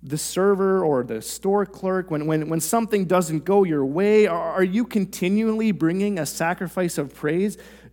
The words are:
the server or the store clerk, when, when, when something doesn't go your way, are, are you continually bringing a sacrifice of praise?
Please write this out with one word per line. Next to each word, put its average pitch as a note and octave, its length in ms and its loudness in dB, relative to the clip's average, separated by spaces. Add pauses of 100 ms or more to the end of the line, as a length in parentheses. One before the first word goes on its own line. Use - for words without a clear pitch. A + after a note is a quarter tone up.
the D3+ 140 -6
server F#3+ 680 0
or C#3+ 200 2
the A2 200 -6
store G3+ 420 -2
clerk, F#3 460 -4
when, D3+ 160 -2
when, D#3 220 0
when E3 100 -2
something G#3+ 460 0
doesn't D#3+ 380 2
go G3+ 200 4
your D#3 200 2
way, G3+ 440 4
are, E3+ 240 -2
are F#3 120 2
you G3 220 0
continually G#3+ 880 0
bringing F3+ 480 0
a C#3+ 80 -2
sacrifice F3 720 -2
of C#3+ 160 -6
praise? F3+ 420 -2 (360)